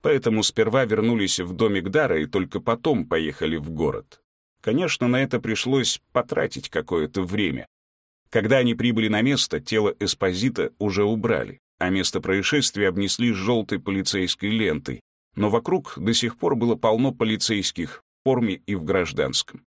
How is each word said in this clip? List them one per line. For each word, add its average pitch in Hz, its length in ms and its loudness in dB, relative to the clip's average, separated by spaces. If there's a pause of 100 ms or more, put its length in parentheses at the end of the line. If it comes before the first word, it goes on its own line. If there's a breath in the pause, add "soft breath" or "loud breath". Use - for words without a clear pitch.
поэтому 123 400 2
сперва 113 440 2
вернулись 107 540 2
в 90 120 -6
домик 98 380 0
Дара 104 300 2
и 73 60 -2
только 92 340 -2
потом 117 460 0
поехали 80 500 -2
в 78 140 -6
город. 73 500 -4 (400)
Конечно, 127 480 0
на 127 140 2
это 131 180 -2
пришлось 120 600 0 (120)
потратить - 560 -2
какое-то 80 540 -2
время. 87 440 -2 (640)
Когда 113 300 2
они 120 160 2
прибыли 113 340 0
на 107 140 2
место, 131 380 0
тело 107 380 2
Эспозито 98 800 0
уже 101 260 2
убрали, 101 540 0 (200)
а 90 100 -2
место 95 320 0
происшествия 101 680 0
обнесли 101 440 0
жёлтой 104 480 -2
полицейской 98 720 -2
лентой, 80 500 -2 (340)
но 104 140 0
вокруг 117 480 0
до 101 160 0
сих - 240 0
пор 143 200 0
было 113 200 2
полно 117 360 2
полицейских 104 880 -2 (180)
в - 80 -2
форме 117 380 0
и 101 80 -2
в 85 100 -6
гражданском. 73 800 -2 (100)